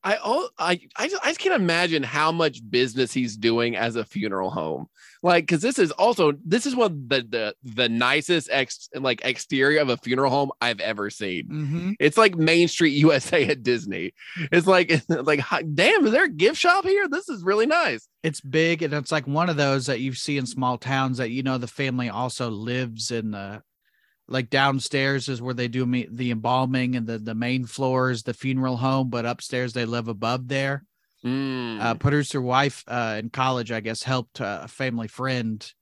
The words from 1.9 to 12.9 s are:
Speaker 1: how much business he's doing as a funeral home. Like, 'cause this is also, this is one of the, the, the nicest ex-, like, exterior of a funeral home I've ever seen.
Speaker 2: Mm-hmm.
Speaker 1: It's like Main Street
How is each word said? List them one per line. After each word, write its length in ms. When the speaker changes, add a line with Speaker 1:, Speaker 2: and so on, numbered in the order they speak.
Speaker 1:
how 280
much 280
business 420
he's 240
doing 400
as 200
a 100
funeral 460
home. 340
Like, 240
'cause 160
this 160
is 100
also, 440
this 220
is 80
one 160
of 180
the, 180
the, 360
the 260
nicest 640
ex-, 420
like, 320
exterior 560
of 80
a 80
funeral 320
home 220
I've 180
ever 300
seen. 380
Speaker 2:
Mm-hmm. 520
Speaker 1:
It's 200
like 180
Main 300
Street 320